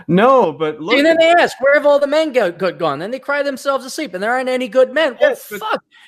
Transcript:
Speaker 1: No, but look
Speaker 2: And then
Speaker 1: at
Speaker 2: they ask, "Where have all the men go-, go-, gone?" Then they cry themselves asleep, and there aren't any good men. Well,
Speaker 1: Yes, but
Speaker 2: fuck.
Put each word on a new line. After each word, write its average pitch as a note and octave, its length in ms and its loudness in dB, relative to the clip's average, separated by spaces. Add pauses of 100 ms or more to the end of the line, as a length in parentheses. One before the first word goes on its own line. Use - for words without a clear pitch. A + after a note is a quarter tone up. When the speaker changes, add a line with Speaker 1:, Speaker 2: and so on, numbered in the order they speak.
Speaker 1:
No, G#3+ 440 4
but D3+ 280 -6
look G3+ 160 0
Speaker 2:
And C#4+ 80 4
then D#4+ 120 4
Speaker 1:
at E4 40 2
Speaker 2:
they E4 220 4
ask, - 180 -2
"Where C#4 140 2
have D4 100 2
all C#4+ 140 4
the C#4+ 80 -2
men D4+ 260 -2
go-, G#3 180 0
go-, F3 220 -4
gone?" D3+ 280 -4
Then G3+ 100 -8
they C4 80 -8
cry C#4+ 240 -4
themselves C4+ 420 -4
asleep, C4 300 -10
and F#3 80 -8
there A3+ 100 -2
aren't C4 160 -4
any B3+ 180 -4
good B3+ 280 2
men. C4+ 260 -2
Well, D4 100 4
Speaker 1:
Yes, - 200 -8
but G#3 100 -10
Speaker 2:
fuck. G#4+ 240 -6 (220)